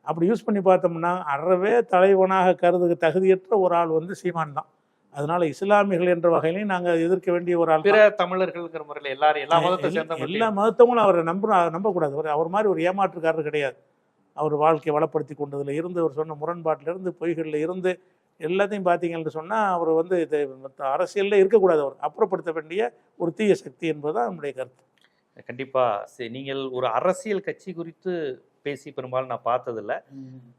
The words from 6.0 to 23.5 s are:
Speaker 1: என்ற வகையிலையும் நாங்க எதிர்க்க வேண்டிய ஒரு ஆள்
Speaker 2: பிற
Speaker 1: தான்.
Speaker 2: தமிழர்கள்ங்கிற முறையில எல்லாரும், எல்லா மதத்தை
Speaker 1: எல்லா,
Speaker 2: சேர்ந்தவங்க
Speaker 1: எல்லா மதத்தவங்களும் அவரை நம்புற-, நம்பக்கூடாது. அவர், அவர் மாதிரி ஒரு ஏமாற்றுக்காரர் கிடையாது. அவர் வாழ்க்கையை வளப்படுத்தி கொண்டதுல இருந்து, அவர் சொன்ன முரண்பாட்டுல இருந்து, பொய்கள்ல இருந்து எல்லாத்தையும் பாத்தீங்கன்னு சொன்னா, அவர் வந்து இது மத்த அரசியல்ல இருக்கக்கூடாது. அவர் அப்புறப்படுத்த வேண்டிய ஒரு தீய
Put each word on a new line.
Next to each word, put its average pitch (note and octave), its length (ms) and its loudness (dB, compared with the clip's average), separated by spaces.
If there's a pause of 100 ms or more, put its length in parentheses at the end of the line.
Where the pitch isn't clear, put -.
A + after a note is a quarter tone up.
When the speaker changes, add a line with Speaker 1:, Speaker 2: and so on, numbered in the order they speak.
Speaker 1:
என்ற E3 260 2
வகையிலையும் F3 240 -2
நாங்க F3 320 0
எதிர்க்க F3 360 0
வேண்டிய F3 260 0
ஒரு D#3+ 140 4
ஆள் D#3 80 4
Speaker 2:
பிற G#3 300 8
Speaker 1:
தான். F#3 180 -2
Speaker 2:
தமிழர்கள்ங்கிற E3+ 580 -4
முறையில C#3+ 260 -8
எல்லாரும், D3 300 2
எல்லா D#3+ 160 4
மதத்தை F3 320 0
Speaker 1:
எல்லா, D#3+ 120 -2
Speaker 2:
சேர்ந்தவங்க D#3+ 160 -6
Speaker 1:
எல்லா G3 320 -2
மதத்தவங்களும் A3+ 560 2
அவரை F3 160 4
நம்புற-, F3+ 480 0
நம்பக்கூடாது. F3 420 -2
அவர், D#3 140 -6
அவர் D#3 220 0
மாதிரி G3+ 220 0
ஒரு D#3+ 120 0
ஏமாற்றுக்காரர் F3 600 0
கிடையாது. C#3+ 340 -4 (560)
அவர் D3+ 220 -4
வாழ்க்கையை D3+ 480 2
வளப்படுத்தி D#3 340 -4
கொண்டதுல C#3+ 320 -8
இருந்து, E3+ 320 -6
அவர் D#3 120 0
சொன்ன D#3 240 -8 (100)
முரண்பாட்டுல D#3+ 420 -4
இருந்து, F3+ 320 -8
பொய்கள்ல D#3+ 340 -6
இருந்து F3+ 460 -4 (380)
எல்லாத்தையும் G3 460 -2
பாத்தீங்கன்னு E3+ 440 -2
சொன்னா, F#3 440 -2
அவர் E3+ 160 -2
வந்து E3 320 2
இது D3 420 -4
மத்த C3+ 180 -16
அரசியல்ல F3 540 -2
இருக்கக்கூடாது. F#3+ 460 6
அவர் C#3 200 -4
அப்புறப்படுத்த F3 520 -2
வேண்டிய E3 400 -6 (240)
ஒரு E3+ 160 -4
தீய G3+ 220 2